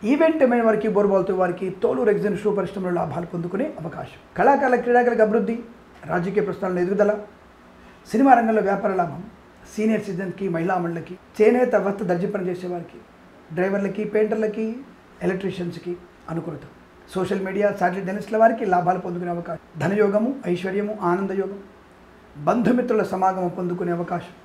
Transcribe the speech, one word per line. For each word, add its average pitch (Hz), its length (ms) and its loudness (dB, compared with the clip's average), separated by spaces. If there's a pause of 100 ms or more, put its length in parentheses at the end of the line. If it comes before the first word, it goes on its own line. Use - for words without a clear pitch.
(120)
ఈవెంట్ 320 380 4
మెయిన్ 240 180 2
వారికి, 214 280 2
బోర్బాల్తో 196 460 2
వారికి, 175 260 -2 (140)
తోలు 254 280 0
రెగ్జిన్ 190 320 0
షూ 214 160 2
పరిశ్రమలో 180 400 -4
లాభాలు 165 360 -4
పొందుకునే 180 340 -4 (140)
అవకాశం, 160 360 -12 (200)
కళాకారుల, 262 460 4
క్రీడాకారులకు 240 440 4
అభివృద్ధి, 220 280 0 (560)
రాజకీయ 185 360 0
ప్రస్థానంలో 180 360 -2
ఎదుగుదల, 202 300 2 (1000)
సినిమా 262 280 8
రంగంలో 220 300 2
వ్యాపార 196 220 0 (100)
లాభం, 165 200 -4 (520)
సీనియర్ 214 320 0
సిటిజన్స్‌కి, 190 400 -6 (100)
మహిళా 180 280 0
మండలికి, 170 320 -8 (220)
చేనేత 240 360 6 (120)
వస్త్ర 196 260 -2
దర్జీ 180 240 0
పని 180 140 -2
చేసేవారికి, 175 500 -8 (560)
డ్రైవర్లకి, 196 480 0 (100)
పెయింటర్లకి, 220 540 0 (580)
ఎలక్ట్రీషియన్స్‌కి 180 680 -4 (400)
అనుకూలత, 165 320 -8 (480)
సోషల్ 190 340 -2
మీడియా, 196 220 0 (100)
సాటిలైట్ 180 300 0
జర్నలిస్టుల 208 340 -4
వారికి 226 300 4
లాభాలు 180 320 2
పొందుకునే 175 300 -6
అవకాశం, 170 280 -8 (200)
ధనయోగము, 202 480 2 (200)
ఐశ్వర్యము, 190 420 -2 (160)
ఆనందయోగం, 190 500 -2 (880)
బంధుమిత్రుల 240 640 2
సమాగమం 185 440 0
పొందుకునే 180 400 -2
అవకాశం 170 380 -6 (100)